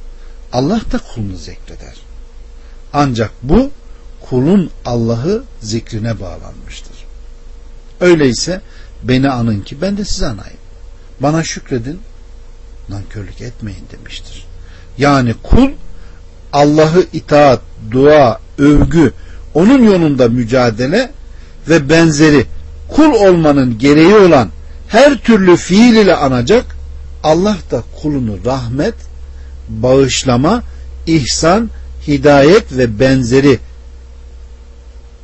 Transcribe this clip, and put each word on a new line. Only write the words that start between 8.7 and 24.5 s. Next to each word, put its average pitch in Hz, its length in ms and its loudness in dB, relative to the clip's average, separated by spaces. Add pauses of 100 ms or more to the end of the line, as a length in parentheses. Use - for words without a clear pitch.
beni 131 280 0
anın 117 300 -2
ki 135 200 -14
ben 196 160 -4
de 202 80 -6
sizi 185 220 -4
anayım. 104 320 -10 (600)
Bana 151 240 0
şükredin, 143 560 -8 (880)
nankörlük 101 520 -14
etmeyin 110 520 -14
demiştir. - 540 -18 (520)
Yani 131 440 2
kul 269 280 4 (840)
Allah'ı 156 600 2
itaat, 147 480 2 (300)
dua, 135 500 4 (180)
övgü, 143 540 4 (420)
onun 240 280 4
yolunda 160 460 2
mücadele 123 840 -2 (580)
ve 151 200 2
benzeri 151 580 4 (420)
kul 302 240 4
olmanın 156 640 2
gereği 151 360 6
olan 165 340 6 (400)